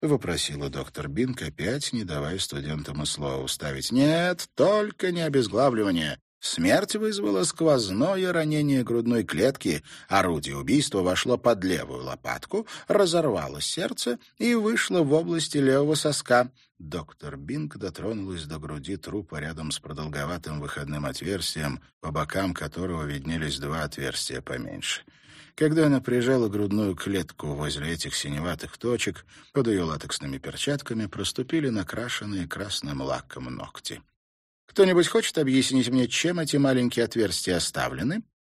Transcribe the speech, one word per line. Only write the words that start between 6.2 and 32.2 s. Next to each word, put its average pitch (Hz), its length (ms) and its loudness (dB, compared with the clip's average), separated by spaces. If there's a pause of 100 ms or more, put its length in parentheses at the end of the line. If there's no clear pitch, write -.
Смерть 160 540 2
вызвало 208 480 0
сквозное 160 880 2
ранение 151 520 2
грудной 117 420 2
клетки. 85 580 2 (240)
Орудие 87 480 2
убийства 101 460 2
вошло 92 360 2
под 104 280 4
левую 69 380 -2
лопатку, - 640 -6 (220)
разорвало 147 720 2
сердце - 600 -4 (180)
и 233 180 2
вышло 214 460 2
в 139 120 2
области 165 440 0
левого 143 380 4
соска». 127 540 2 (280)
Доктор 78 580 -10
Бинг 73 400 -8
дотронулась 95 680 -6
до 78 120 -8
груди 73 380 -8
трупа 87 460 -8
рядом 78 300 -8
с - 80 -6
продолговатым 76 800 -8
выходным 73 440 -6
отверстием, 76 760 -4 (180)
по 80 120 -8
бокам 85 420 -2
которого 85 500 -6
виднелись 73 560 -4
два 76 240 -4
отверстия 67 560 -6
поменьше. - 640 -6 (580)
Когда 156 280 6
она 139 120 6
прижала 123 480 2
грудную 104 480 0
клетку 87 520 -4
возле 73 440 -4
этих 80 240 -6
синеватых 82 600 -6
точек, 117 480 -2 (260)
под 131 160 2
ее 95 180 4
латексными 76 520 -6
перчатками 117 680 -4
проступили 127 600 -2
накрашенные 104 800 -4